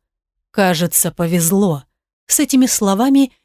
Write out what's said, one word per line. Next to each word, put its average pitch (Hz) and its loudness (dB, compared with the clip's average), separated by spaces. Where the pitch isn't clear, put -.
кажется, 175 0
повезло». 170 -2
С - -2
этими 262 2
словами 254 0